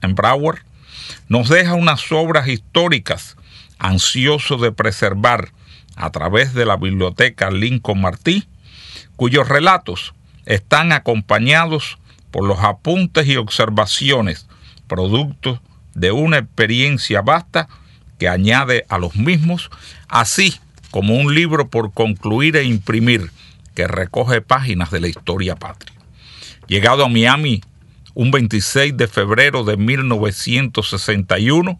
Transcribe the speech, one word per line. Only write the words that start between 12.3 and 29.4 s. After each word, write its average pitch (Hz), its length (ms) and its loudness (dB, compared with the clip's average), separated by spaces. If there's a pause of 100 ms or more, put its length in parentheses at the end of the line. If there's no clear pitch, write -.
por 90 120 -4
los 98 180 0
apuntes 160 640 0
y 139 80 2
observaciones, 110 1120 0 (400)
producto 120 760 -2 (320)
de 92 180 0
una 151 280 2
experiencia 117 840 0
vasta 160 460 0 (500)
que 87 100 -2
añade 117 600 2
a 98 80 -2
los 85 180 -4
mismos, 165 540 0 (380)
así 196 500 2 (320)
como 104 280 0
un 143 180 2
libro 156 340 0
por 110 240 -4
concluir 113 600 0
e 143 80 2
imprimir 113 680 0 (460)
que 90 120 -2
recoge 107 540 -2
páginas 107 480 -2
de 85 120 -4
la 85 80 -2
historia 90 460 -6
patria. - 380 -18 (720)
Llegado 117 380 4
a 123 40 2
Miami 120 520 2 (540)
un 127 160 0
veintiséis 131 680 0
de 120 100 0
febrero 120 560 0